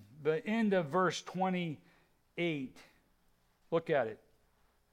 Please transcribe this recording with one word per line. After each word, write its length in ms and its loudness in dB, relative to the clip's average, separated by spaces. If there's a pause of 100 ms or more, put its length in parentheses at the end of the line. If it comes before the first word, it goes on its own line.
(220)
The 240 0
end 280 2
of 120 2
verse 360 2
twenty-eight. 1500 -4 (960)
Look 180 0
at 160 4
it. 140 -10 (720)